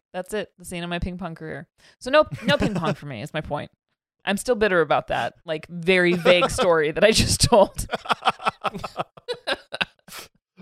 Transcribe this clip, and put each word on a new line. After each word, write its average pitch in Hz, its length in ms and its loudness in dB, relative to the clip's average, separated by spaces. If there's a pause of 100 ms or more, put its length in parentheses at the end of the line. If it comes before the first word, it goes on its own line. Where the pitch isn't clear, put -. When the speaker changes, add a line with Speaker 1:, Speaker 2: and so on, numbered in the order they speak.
(140)
Speaker 1:
"That's 185 200 -10
it. 208 240 -6
That's 175 120 -20
the 185 60 -10
end 170 80 -8
of 175 60 -8
my 175 100 -6
ping 180 180 -6
pong 175 160 -10
career." 156 360 -14 (320)
So 247 100 -10
no, 302 140 6 (180)
no 277 140 2
ping 240 180 -2
pong 180 180 -2
for 147 120 -14
me 127 160 -12
is 147 120 -12
my 156 80 -6
point. - 300 -10 (540)
I'm 196 120 -2
still 247 180 -2
bitter 202 260 4
about 147 260 0
that, 127 280 -4 (100)
like, 156 240 -8
very 175 440 2
vague 175 380 4
Speaker 2:
<laughs> - 0 -
Speaker 1:
story 160 400 2
that 185 140 2
I 220 60 6
just - 280 2
told. - 520 4
<laughs> 233 60 -2 (2750)